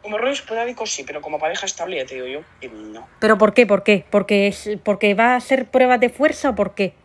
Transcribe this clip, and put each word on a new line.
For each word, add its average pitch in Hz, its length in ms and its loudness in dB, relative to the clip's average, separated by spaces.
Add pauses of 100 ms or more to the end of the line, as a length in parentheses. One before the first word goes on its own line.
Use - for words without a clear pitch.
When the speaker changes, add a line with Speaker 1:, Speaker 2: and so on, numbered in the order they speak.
Speaker 1:
Como 208 140 -8
rollo 247 160 0
esporádico 233 540 -6
sí, 143 200 -8
pero 147 140 -12
como 151 180 -8
pareja 165 280 -4
estable 180 320 -8
ya 131 80 -6
te 135 80 -14
digo 127 120 -10
yo 139 140 -10 (200)
que 131 80 -14
no. 107 380 -16 (120)
Speaker 2:
¿Pero 220 180 4
por 208 160 4
qué? 240 140 6
¿Por 196 160 2
qué? 202 280 2
¿Porque 202 360 2
es, 202 240 -4 (120)
porque 202 320 0
va 233 180 4
a 254 40 2
hacer 262 340 -2
pruebas 254 300 4
de 247 80 4
fuerza 285 420 0
o 214 40 -4
por 196 200 -2
qué? 190 200 -2 (100)